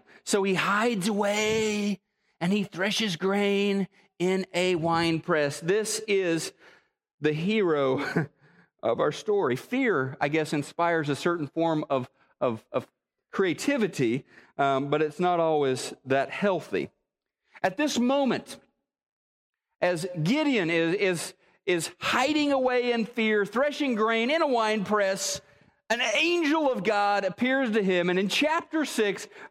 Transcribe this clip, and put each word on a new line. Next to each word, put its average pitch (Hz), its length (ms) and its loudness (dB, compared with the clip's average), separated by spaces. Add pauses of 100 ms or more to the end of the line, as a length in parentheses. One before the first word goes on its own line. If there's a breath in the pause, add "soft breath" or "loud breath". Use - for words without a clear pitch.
(240 loud breath)
So 202 180 2
he 196 120 2
hides 208 540 0
away 208 920 0 (400)
and 175 100 0
he 208 140 2
threshes 196 520 -4
grain 196 720 0 (300 soft breath)
in 185 360 0
a 180 220 0
wine 165 440 0
press. 147 400 0
This 208 480 -2
is 180 440 0 (680 soft breath)
the 151 120 2
hero 156 960 0
<laughs> - 0 - (540 soft breath)
of 117 180 0
our 151 120 2
story. 165 440 0
Fear, 165 640 -2
I 147 80 0
guess, 151 240 -2
inspires 165 560 -2
a 143 80 0
certain 175 300 -2
form 160 420 -2
of, 131 200 -2 (320 soft breath)
of, 120 300 -2
of 127 160 -4 (460)
creativity, 170 920 0 (340 loud breath)
um, 139 320 0
but 151 100 2
it's 151 180 -2
not 180 220 2
always 147 540 0 (100)
that 135 260 0
healthy. 156 600 -2 (720 loud breath)
At 190 160 0
this 285 200 0
moment, 247 600 0 (1200)
as 180 260 0 (160)
Gideon 240 460 2
is, 165 260 2
is, 180 400 -2 (300 soft breath)
is 170 340 -2
hiding 285 540 2
away 247 400 2
in 233 140 -2
fear, 214 400 0
threshing 277 480 -2
grain 226 360 0
in 330 120 2
a 311 40 2
wine 220 380 0
press, 196 560 -2 (480 soft breath)
an 240 140 0 (140)
angel 320 540 2
of 208 140 -2
God 202 400 2
appears 254 460 0
to 214 120 2
him. 180 280 2
And 180 80 2
in 196 100 0
chapter 302 560 0
six, 202 440 -2 (220 loud breath)